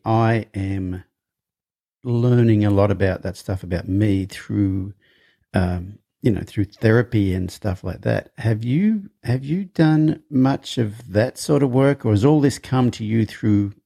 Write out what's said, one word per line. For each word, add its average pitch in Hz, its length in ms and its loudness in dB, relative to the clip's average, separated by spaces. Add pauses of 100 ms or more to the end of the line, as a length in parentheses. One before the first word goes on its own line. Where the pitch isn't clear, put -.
I 113 500 0
am 95 500 -6 (960)
learning 120 640 4
a 104 60 2
lot 101 200 4
about 95 320 -2
that 101 140 -8
stuff 95 260 -6
about 87 260 -6
me 98 380 0
through, 98 680 -4 (580)
um, 90 460 -4 (240)
you 127 80 2
know, 95 160 -2
through - 200 -6
therapy 110 680 0
and 90 160 -4
stuff - 340 -8
like 92 180 -10
that. - 360 -2
Have 113 260 -2
you, 196 460 0 (140)
have 127 200 -2
you 170 200 -4
done 156 640 2
much 131 480 0
of 110 340 -6
that 107 240 0
sort 143 260 0
of 139 100 2
work, 135 340 2
or 110 60 4
has 101 120 4
all 151 160 6
this 139 180 2
come 123 340 0
to - 120 -10
you 110 220 0
through, 101 460 0 (140)